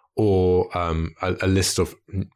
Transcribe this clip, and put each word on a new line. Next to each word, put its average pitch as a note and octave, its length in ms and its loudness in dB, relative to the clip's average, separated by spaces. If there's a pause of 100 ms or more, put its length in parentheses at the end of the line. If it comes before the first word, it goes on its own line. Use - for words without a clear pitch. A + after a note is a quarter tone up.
(160)
or, F#2 640 2
um, E2 440 -2
a, F2+ 200 -2
a F#2+ 60 0
list F#2+ 320 0
of F2 160 -2 (400)